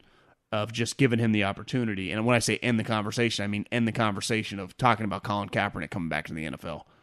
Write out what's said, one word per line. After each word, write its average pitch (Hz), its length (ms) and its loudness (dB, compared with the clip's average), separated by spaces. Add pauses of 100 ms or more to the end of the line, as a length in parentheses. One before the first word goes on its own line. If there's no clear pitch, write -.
(520)
of 107 220 -2
just 117 240 -2
giving 120 220 4
him 113 120 4
the 104 140 4
opportunity. 101 680 -2
And 107 140 -2
when 120 100 6
I 117 40 6
say 107 180 2
end 117 220 2
the 107 40 0
conversation, 110 600 0
I 101 40 -2
mean 101 240 -2
end 117 160 2
the 110 60 0
conversation 107 680 0
of 92 180 -10
talking 113 280 4
about 98 180 -4
Colin 101 260 -2
Kaepernick 101 400 -2
coming 85 200 -4
back 76 180 -4
to - 60 -10
the 80 120 -6
N 71 80 -6
F - 120 -12
L. 78 200 -8 (180)